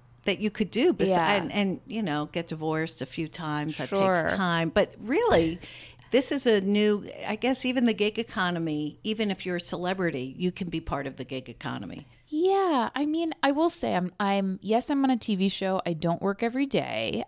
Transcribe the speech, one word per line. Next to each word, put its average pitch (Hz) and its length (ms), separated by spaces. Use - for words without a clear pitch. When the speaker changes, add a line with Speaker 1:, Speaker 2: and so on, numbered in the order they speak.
Speaker 1:
that 185 100
you 202 120
could 208 200
do 294 220
bes- 190 160
Speaker 2:
Yeah. 185 280
Speaker 1:
and, - 140
and, 196 360
you 220 160
know, 151 240
get 170 220
divorced 156 540
a - 40
few 160 220
times. 151 500
That 131 100
Speaker 2:
Sure. 196 340
Speaker 1:
takes 165 120
time. 170 340
But - 320
really, 202 580
this 269 200
is 277 160
a 214 140
new, 208 440
I 214 100
guess 247 280
even 254 220
the 220 80
gig 208 240
economy, 165 840
even 214 280
if - 160
you're 180 100
a 175 40
celebrity, 170 800
you 175 140
can 175 160
be 160 120
part 139 260
of 135 100
the 131 80
gig 131 240
economy. 117 580
Speaker 2:
Yeah, 349 680
I 285 120
mean, 320 260
I 285 100
will 320 180
say 220 260
I'm, 180 240
I'm, 196 400
yes, 220 300
I'm 277 120
on 269 80
a 254 60
T 220 180
V 196 140
show. 190 380
I 175 80
don't 170 260
work 196 220
every 254 240
day. 127 600